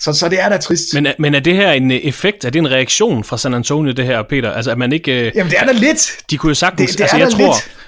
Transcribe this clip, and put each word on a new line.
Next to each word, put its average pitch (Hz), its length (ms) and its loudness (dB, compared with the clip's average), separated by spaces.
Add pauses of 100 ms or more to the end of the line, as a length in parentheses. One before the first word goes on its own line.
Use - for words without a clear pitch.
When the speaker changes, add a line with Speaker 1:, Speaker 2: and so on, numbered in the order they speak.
Speaker 1:
så, 151 120 -2
så 170 160 -2
det 185 140 0
er 202 60 0
da 202 80 2
trist. - 380 -4
Speaker 2:
Men 143 120 2
er, 139 120 0
men 147 160 2
er 143 60 2
det 170 160 2
her 196 160 4
en, 131 180 2
øh, 127 60 2
effekt? 165 480 -2
Er 120 60 -4
det 147 80 0
en 156 120 2
reaktion 131 540 0
fra 117 140 -8
San 127 160 -2
Antonio, 139 380 -2
det 131 140 -4
her, 117 160 0
Peter? 117 280 -2
Altså, 117 200 -4
at 117 80 -2
man 127 140 0
ikke, 127 340 0
øh, 110 80 -2
Speaker 1:
Jamen, 180 160 0
det 180 80 2
er 226 80 0
da 269 60 4
lidt. 269 580 0
Speaker 2:
De 151 60 0
kunne 156 140 0
jo 143 40 2
sagtens, 180 360 0
Speaker 1:
Det, - 80 -4
det 202 60 0
Speaker 2:
altså, - 120 2
Speaker 1:
er - 40 4
Speaker 2:
jeg 240 100 4
Speaker 1:
da 220 60 0
Speaker 2:
tror, 202 80 4
Speaker 1:
lidt. 131 320 0 (120)